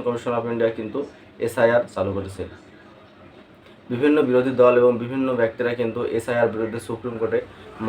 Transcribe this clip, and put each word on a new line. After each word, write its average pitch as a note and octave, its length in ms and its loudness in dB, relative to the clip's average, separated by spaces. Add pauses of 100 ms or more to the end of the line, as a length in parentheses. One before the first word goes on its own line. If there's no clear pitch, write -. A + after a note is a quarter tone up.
Commission A#2+ 340 -4
of A2+ 120 -4
India A#2 180 0 (100)
কিন্তু A2 200 -6 (400)
এসআইআর A#2 440 2 (120)
চালু G2 220 -2
করেছে। F#2 260 -8 (1500)
বিভিন্ন C#3+ 280 2 (120)
বিরোধী B2+ 220 4 (100)
দল B2 200 8
এবং B2 100 6 (120)
বিভিন্ন C3 240 -4 (140)
ব্যক্তিরা A#2 320 0
কিন্তু A#2 260 -4 (180)
এসআইআর A#2 380 0
বিরুদ্ধে A2 240 -4
সুপ্রিম A#2 380 -8
কোর্টে A2+ 220 -2 (500)